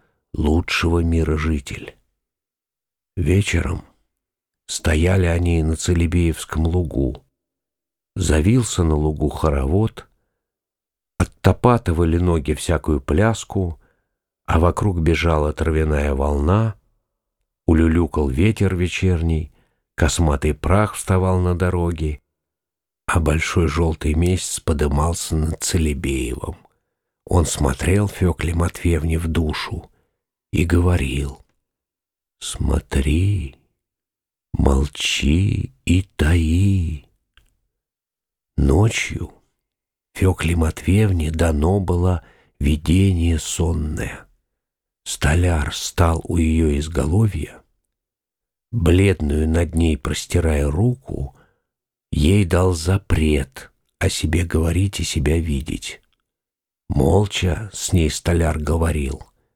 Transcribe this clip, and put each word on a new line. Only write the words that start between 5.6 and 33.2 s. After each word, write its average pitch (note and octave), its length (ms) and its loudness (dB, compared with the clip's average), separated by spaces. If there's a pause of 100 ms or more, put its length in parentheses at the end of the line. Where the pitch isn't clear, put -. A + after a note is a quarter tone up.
на D#2+ 120 0
Целебеевском E2 920 0
лугу. D#2+ 580 -2 (920)
Завился F#2 680 2
на D#2 120 2
лугу D2+ 340 0
хоровод, D2+ 800 -2 (1080)
оттопатывали F2 1000 0
ноги E2 360 0
всякую D#2 480 -2
пляску, F#2+ 800 -2 (640)
а - 140 0
вокруг E2+ 420 2
бежала D#2 520 0
травяная D2+ 640 0
волна, D2 600 0 (920)
улюлюкал D#2+ 640 2
ветер F#2+ 460 0
вечерний, E2 760 -2 (440)
косматый D#2 580 0
прах G#2 420 0
вставал F#2 440 0
на F2+ 160 0
дороге, E2+ 640 -2 (840)
а - 140 0
большой D#2+ 480 0
желтый D#2 460 -2
месяц F2 460 0
подымался D2+ 760 -2
над D#2 260 -2
Целебеевым. C#2 960 -4 (680)
Он F2 200 2
смотрел F2 600 0
Фекле E2+ 480 -2
Матвеевне E2 640 -2
в E2 80 -4
душу D#2 640 -4 (600)
и - 140 0
говорил: D#2 800 0 (920)
«Смотри, D2 1160 -2 (960)